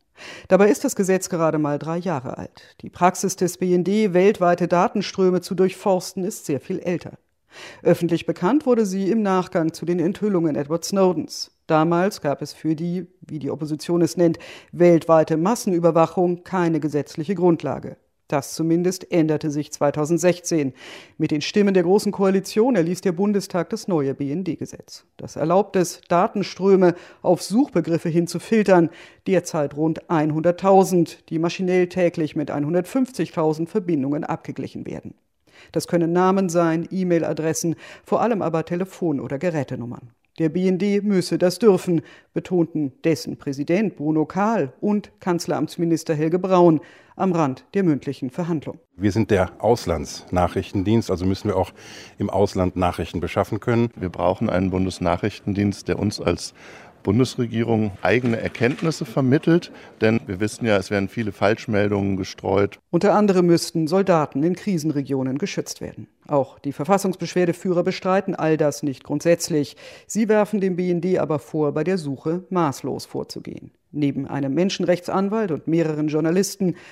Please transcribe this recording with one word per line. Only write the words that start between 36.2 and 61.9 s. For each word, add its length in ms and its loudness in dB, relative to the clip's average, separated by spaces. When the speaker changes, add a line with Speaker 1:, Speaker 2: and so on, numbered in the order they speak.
Speaker 1:
sein, 400 0
E-Mail-Adressen, 840 0
vor 180 0
allem 200 0
aber 240 -2
Telefon- 540 -4
oder 180 -6
Gerätenummern. 720 -6
Der 100 2
B 180 0
N 120 2
D 200 0
müsse 380 0
das 220 0
dürfen, 420 4
betonten 580 -2
dessen 340 -2
Präsident 600 -2
Bruno 280 0
Kahl 560 -2
und 380 -2
Kanzleramtsminister 960 -2
Helge 240 0
Braun 420 6
am 160 0
Rand 320 0
der 100 0
mündlichen 460 -2
Verhandlung. 480 -6
Speaker 2:
Wir 160 2
sind 180 2
der 320 0
Auslandsnachrichtendienst, 1500 0
also 160 -2
müssen 220 -2
wir 80 0
auch 160 -2
im 120 -4
Ausland 460 0
Nachrichten 460 -2
beschaffen 400 -2
können. 340 0
Speaker 3:
Wir 140 -6
brauchen 400 0
einen 220 0
Bundesnachrichtendienst, 1160 -2
der 100 0
uns 220 -4
als 340 -4
Bundesregierung 880 0
eigene 400 2
Erkenntnisse 640 -2
vermittelt, 640 2
denn 240 4
wir 140 -8
wissen 260 -4
ja, 100 4
es 140 0
werden 180 0
viele 240 -6
Falschmeldungen 840 0